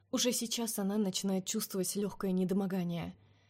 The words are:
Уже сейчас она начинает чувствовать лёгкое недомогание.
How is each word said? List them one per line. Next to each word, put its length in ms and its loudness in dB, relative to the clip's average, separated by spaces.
Уже 220 2
сейчас 460 -2
она 180 0
начинает 480 2
чувствовать 500 -2
лёгкое 360 -2
недомогание. 840 0